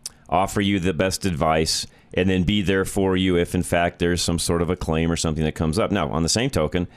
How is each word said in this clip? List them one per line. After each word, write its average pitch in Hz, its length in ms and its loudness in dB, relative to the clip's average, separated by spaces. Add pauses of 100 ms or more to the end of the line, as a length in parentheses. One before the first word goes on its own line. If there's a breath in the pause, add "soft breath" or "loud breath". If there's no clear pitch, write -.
(300 loud breath)
offer 98 320 0
you 98 180 0
the 90 140 0
best 92 320 -2
advice, 80 600 0 (280 soft breath)
and 92 160 2
then 92 140 2
be 104 180 2
there 95 240 2
for 95 320 0
you 92 180 2
if, 87 180 0
in 90 100 0
fact, 87 360 0
there's 87 220 2
some 85 180 0
sort 85 220 0
of 82 80 0
a 90 80 -2
claim 82 340 0
or 82 60 -2
something 78 260 -2
that 78 120 -2
comes 80 220 -2
up. 104 140 0
Now, 90 180 0
on 76 140 -2
the 82 60 0
same 120 200 -2
token, 87 480 -2